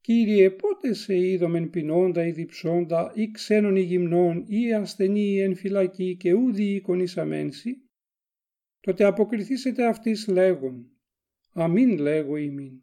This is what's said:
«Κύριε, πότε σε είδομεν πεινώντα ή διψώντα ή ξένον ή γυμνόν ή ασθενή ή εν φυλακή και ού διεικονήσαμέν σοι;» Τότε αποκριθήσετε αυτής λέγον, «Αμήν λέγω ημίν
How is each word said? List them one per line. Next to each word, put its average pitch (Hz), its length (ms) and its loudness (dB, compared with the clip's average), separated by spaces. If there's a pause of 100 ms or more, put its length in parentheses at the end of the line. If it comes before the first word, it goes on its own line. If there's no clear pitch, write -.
«Κύριε, 214 480 4
πότε 285 440 -2
σε 190 240 -2
είδομεν 170 520 0
πεινώντα 170 560 0
ή 170 60 -2
διψώντα 165 840 -4
ή 220 160 -2
ξένον 208 440 2
ή 190 60 4
γυμνόν 175 680 2
ή 226 260 0
ασθενή 202 580 0
ή 196 80 0
εν 190 160 0
φυλακή 185 600 -2
και 180 180 2
ού 240 200 2
διεικονήσαμέν 180 1000 -2
σοι;» 262 300 -10 (1000)
Τότε 190 240 0
αποκριθήσετε 214 840 0
αυτής 226 420 -2
λέγον, 160 600 0 (640)
«Αμήν 180 440 2
λέγω 147 400 -2
ημίν 139 460 -10